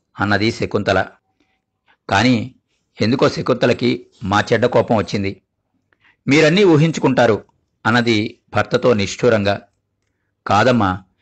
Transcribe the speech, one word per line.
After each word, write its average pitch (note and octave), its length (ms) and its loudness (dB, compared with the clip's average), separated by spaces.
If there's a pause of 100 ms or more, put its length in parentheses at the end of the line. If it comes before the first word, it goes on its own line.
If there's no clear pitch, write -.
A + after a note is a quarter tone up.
(200)
అన్నది G#2 320 -2
శకుంతల. G2+ 540 -2 (1040)
కానీ G#2+ 440 0 (460)
ఎందుకో A#2+ 280 0
శకుంతలకి B2 760 -2 (180)
మా G2+ 280 0
చెడ్డ A#2 140 0
కోపం A#2+ 300 0
వచ్చింది. G2 460 -4 (880)
"మీరన్నీ D#3 360 4
ఊహించుకుంటారు" C#3 800 2 (420)
అన్నది A#2 520 0 (160)
భర్తతో A#2+ 380 0
నిష్ఠూరంగా. G2+ 680 -2 (840)
"కాదమ్మా, G#2+ 560 0 (200)